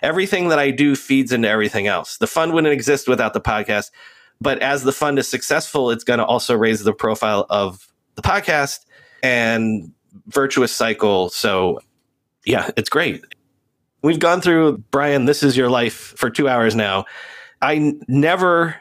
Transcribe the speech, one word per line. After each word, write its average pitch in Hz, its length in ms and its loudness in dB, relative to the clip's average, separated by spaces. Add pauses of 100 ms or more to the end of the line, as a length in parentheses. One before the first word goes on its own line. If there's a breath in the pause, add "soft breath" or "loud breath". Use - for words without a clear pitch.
Everything 180 460 0
that 156 100 2
I 139 120 2
do 139 260 2
feeds 135 360 0
into 117 180 2
everything 104 360 0
else. 90 300 -4
The 113 100 -2
fund 165 280 0
wouldn't 156 180 2
exist 135 360 0
without 117 260 0
the 113 80 -4
podcast. 107 480 -2 (500 loud breath)
But 131 200 -2
as 135 240 -2
the 131 80 2
fund 147 260 0
is 131 100 -2
successful, 139 600 -2
it's 113 120 -2
gonna 120 220 0
also 120 320 0
raise 110 260 0
the 101 120 0
profile 107 560 -2
of 98 420 -4 (220)
the - 80 -16
podcast - 640 -2 (360 soft breath)
and 113 720 0 (360)
virtuous 131 440 0
cycle. 101 560 0
So, 92 500 0 (680)
yeah, - 320 0
it's - 100 -4
great. 147 340 -2 (800)
We've 160 180 0
gone 170 220 2
through, 160 500 4
Brian, 143 360 2
this 143 160 2
is 131 160 4
your 127 100 4
life 120 480 -2
for 123 140 -2
two 139 180 0
hours 117 260 2
now. 98 300 0 (580 loud breath)
I 147 140 0
n-, 147 320 0
never 170 720 2